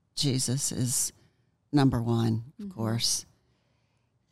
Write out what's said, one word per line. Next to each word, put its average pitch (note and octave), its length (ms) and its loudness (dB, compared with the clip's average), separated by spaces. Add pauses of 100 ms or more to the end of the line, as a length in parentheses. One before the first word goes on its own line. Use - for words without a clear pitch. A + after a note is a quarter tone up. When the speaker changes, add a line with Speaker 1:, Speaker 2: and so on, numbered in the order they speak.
(160)
Speaker 1:
Jesus C3 560 0
is - 420 -2 (580)
number C3+ 300 4
one, A2+ 420 0 (160)
of G#3 60 -12
Speaker 2:
Mm-hmm. F#3 120 -14
Speaker 1:
course. A2+ 480 -2 (1080)